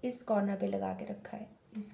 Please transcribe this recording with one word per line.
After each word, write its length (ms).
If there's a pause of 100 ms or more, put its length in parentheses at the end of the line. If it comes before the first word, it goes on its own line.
इस 180
corner 340
पे 100
लगा 280
के 100
रखा 320
है, 120 (280)
इस 180